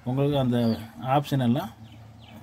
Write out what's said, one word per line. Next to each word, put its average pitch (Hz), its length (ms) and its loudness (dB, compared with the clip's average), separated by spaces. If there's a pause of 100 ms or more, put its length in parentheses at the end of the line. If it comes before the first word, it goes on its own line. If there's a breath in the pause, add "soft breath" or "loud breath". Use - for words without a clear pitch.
உங்களுக்கு 139 380 2
அந்த 120 120 2 (600)
option 139 320 0
எல்லாம் 143 200 0 (720)